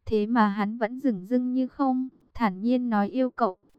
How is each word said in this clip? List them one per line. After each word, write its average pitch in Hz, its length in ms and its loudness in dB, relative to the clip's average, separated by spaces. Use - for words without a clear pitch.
thế 214 200 0
mà 226 220 4
hắn 208 300 -2
vẫn 247 220 -4
dửng 208 260 -2
dưng 247 260 0
như 254 140 0
không, 262 420 -2
thản 190 260 0
nhiên 247 300 0
nói 208 180 2
yêu 254 220 0
cậu, 202 260 -2